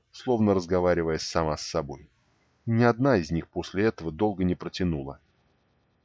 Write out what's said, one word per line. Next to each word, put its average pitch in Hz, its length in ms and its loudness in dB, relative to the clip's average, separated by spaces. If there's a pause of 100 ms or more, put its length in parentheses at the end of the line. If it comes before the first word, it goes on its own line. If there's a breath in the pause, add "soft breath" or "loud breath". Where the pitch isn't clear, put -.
(120)
словно 110 420 2
разговаривая 87 680 0
сама 78 380 -2
с - 40 -10
собой. 69 480 -8 (560)
"Ни 113 180 2
одна 120 340 4
из 82 120 0
них 82 180 -2
после 90 380 -4
этого 82 260 -2
долго 92 320 -2
не 90 120 2
протянула. 80 640 -6 (840)